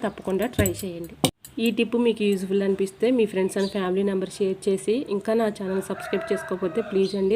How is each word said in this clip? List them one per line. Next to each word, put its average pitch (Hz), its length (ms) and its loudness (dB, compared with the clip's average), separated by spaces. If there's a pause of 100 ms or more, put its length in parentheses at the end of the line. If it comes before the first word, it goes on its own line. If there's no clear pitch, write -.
తప్పకుండా 202 440 -2 (100)
ట్రై 196 140 4 (100)
చేయండి. 170 340 -10 (480)
ఈ 226 40 4 (100)
టిప్ 226 180 2 (100)
మీకు 220 220 2
యూజ్ఫుల్ 196 400 2
అనిపిస్తే 196 400 0 (100)
మీ 220 140 4
friends 185 280 0
and 196 160 2
family 190 340 0
members 185 300 -2
షేర్ 190 260 0
చేసి, 196 300 2 (200)
ఇంకా 202 160 -2 (100)
నా 226 40 2 (120)
ఛానల్ 190 320 -2
సబ్స్క్రైబ్ 190 420 -4
చేసుకోకపోతే 185 480 -2 (100)
ప్లీజ్ 190 300 2
అండి, 196 160 2